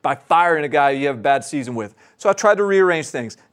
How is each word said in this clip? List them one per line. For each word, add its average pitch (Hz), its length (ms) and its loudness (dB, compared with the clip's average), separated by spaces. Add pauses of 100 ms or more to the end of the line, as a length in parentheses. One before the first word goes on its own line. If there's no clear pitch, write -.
by 139 140 -2
firing 165 480 2
a 143 60 -6
guy 139 220 2
you 139 160 -2
have 135 100 -4
a 110 40 -14
bad 139 220 0
season 123 320 -8
with. 107 200 -8 (200)
So - 140 -2
I 196 40 4
tried 202 220 2
to 196 80 0
rearrange 185 440 2
things. 117 280 -10 (180)